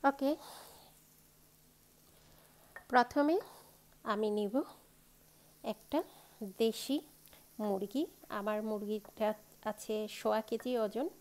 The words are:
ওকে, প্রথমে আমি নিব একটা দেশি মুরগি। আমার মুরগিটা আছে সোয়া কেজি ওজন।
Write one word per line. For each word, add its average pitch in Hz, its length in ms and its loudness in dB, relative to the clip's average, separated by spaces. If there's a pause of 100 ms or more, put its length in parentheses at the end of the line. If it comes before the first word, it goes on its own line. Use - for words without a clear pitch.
(100)
ওকে, 269 200 0 (2500)
প্রথমে 285 460 6 (760)
আমি 214 160 2 (100)
নিব 208 160 0 (1080)
একটা - 340 -4 (640)
দেশি 226 340 0 (720)
মুরগি। 202 360 -2 (360)
আমার 214 200 -2 (100)
মুরগিটা 208 600 -2 (420)
আছে - 240 -6 (240)
সোয়া 214 300 2
কেজি 233 220 -4 (140)
ওজন। 220 220 -2 (140)